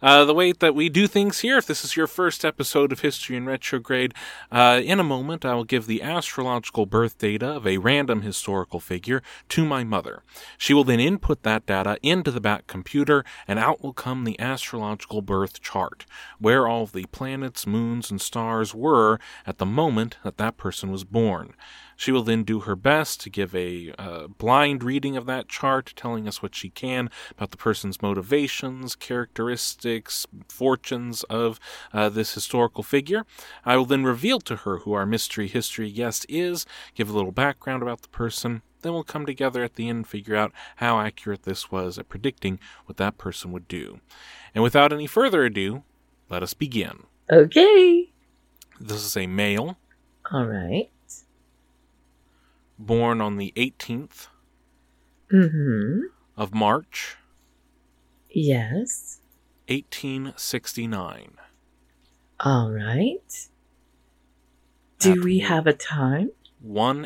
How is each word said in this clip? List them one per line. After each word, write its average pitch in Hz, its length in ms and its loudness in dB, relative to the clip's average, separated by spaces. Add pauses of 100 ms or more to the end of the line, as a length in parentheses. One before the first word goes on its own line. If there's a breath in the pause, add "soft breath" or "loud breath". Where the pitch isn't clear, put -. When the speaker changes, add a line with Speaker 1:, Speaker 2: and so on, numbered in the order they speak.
Speaker 1:
uh, 143 240 10
the 151 80 6
way 180 180 4
that 160 240 4
we 160 140 2
do 185 180 4
things 202 320 0
here, 262 180 2
if - 80 2
this - 180 -4
is 143 120 -6
your 160 100 2
first 175 400 0
episode 143 460 2
of 131 80 -6
History 139 360 -2
in 123 120 -6
Retrograde, 127 680 -2 (380 loud breath)
uh, 123 320 8
in 185 160 2
a 180 40 4
moment 143 400 -4
I 127 120 0
will 120 80 -2
give 113 240 -2
the 110 160 -2
astrological 127 840 -2
birth 110 320 2
data 107 300 -2
of 143 180 -4
a 95 140 2
random 123 420 2
historical 95 580 -4
figure 117 440 -4 (260 loud breath)
to 165 160 2
my 139 180 -2
mother. 92 380 -4 (360 loud breath)
She - 160 2
will 143 100 8
then 123 160 4
input 160 420 2
that 110 240 0
data 101 380 0
into 160 260 2
the 120 100 -2
back 104 280 0
computer, 139 560 0 (240 loud breath)
and 101 100 -2
out 123 240 2
will 139 120 -10
come 127 320 -6
the 110 120 -4
astrological 107 840 -6
birth 98 400 -2
chart, - 440 -4 (340 loud breath)
where 117 280 6
all 113 180 -2
the 95 200 -10
planets, 135 600 -8
moons, 117 460 -2
and 98 80 -4
stars 113 560 -4
were 113 420 4 (300 loud breath)
at 95 120 -8
the 95 60 -2
moment 117 580 0
that 98 140 -8
that 110 200 -4
person 95 340 -8
was 95 140 -8
born. 101 480 -2 (420 soft breath)
She - 160 -4
will 127 120 2
then 113 200 0
do 107 180 -2
her 98 140 -4
best 139 460 0
to - 80 -14
give 95 260 -4
a, 87 420 -6
uh, 85 300 -12
blind 131 560 2
reading 135 320 -2
of 120 100 -8
that 127 220 -8
chart, 135 480 -2
telling 113 320 -8
us - 140 -10
what - 120 -8
she - 160 -12
can 127 400 -6 (220 loud breath)
about - 200 -8
the - 60 -18
person's 104 440 -4
motivations, 131 920 -2
characteristics, 120 1300 -6 (220)
fortunes 123 720 -2
of, 113 380 -2 (320 loud breath)
uh, 107 160 2
this 107 240 -2
historical 117 500 -2
figure. 156 420 0 (400 loud breath)
I 123 120 4
will 131 80 2
then 135 180 2
reveal 131 380 0
to - 160 -8
her 92 220 -6
who 104 120 -6
our 98 140 0
mystery 107 420 -2
history 110 440 -6
guest 113 360 -6
is, 175 380 -4 (280 loud breath)
give 107 160 -4
a 104 40 -6
little 95 200 -2
background 131 500 -2
about 120 180 -6
the - 80 -20
person, 117 520 -6 (200)
then 170 120 -4
we'll 165 100 -4
come 151 220 -8
together 131 360 -2
at 120 140 -6
the 117 140 -4
end 117 80 -4
and 113 100 -6
figure 104 300 -4
out 107 160 0 (240 loud breath)
how 117 240 2
accurate 104 420 -6
this - 260 -8
was 92 300 -6
at - 80 -14
predicting 98 520 -4 (260 soft breath)
what - 100 -18
that 101 220 -2
person 87 340 -10
would 90 160 -12
do. 67 320 -12 (560 soft breath)
And 107 80 4
without 143 300 8
any 147 120 -4
further 202 380 4
ado, 107 400 -2 (460)
let 90 140 -4
us 90 100 -6
begin. 117 500 -4 (260)
Speaker 2:
Okay. 349 800 8 (720)
Speaker 1:
This 104 240 -8
is 104 140 -4
a 95 100 -2
male. 104 500 0 (540)
Speaker 2:
All 131 140 0
right. 104 440 -4 (1900)
Speaker 1:
Born 117 420 2
on 104 160 -2
the 101 220 -4
eighteenth 127 720 -6 (1040)
Speaker 2:
Mm-hmm. 147 680 4 (380)
Speaker 1:
of 104 160 -4
March. 110 640 0 (1120)
Speaker 2:
Yes. 143 880 -2 (480)
Speaker 1:
Eighteen 135 720 -6
sixty-nine. 110 960 -8 (1080)
Speaker 2:
All 120 320 2
right. 120 800 -4 (1500)
Do 190 120 6
Speaker 1:
At 180 140 4
Speaker 2:
we 185 140 4
have 160 280 2
a 147 60 8
time? 147 580 -2 (300)
Speaker 1:
one 120 440 0